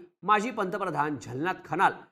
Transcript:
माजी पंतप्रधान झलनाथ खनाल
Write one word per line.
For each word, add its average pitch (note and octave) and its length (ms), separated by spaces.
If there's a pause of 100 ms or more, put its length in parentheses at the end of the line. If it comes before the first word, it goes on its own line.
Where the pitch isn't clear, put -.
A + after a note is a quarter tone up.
(240)
माजी G#3+ 280
पंतप्रधान F3+ 720
झलनाथ C3+ 320 (120)
खनाल E3+ 280 (180)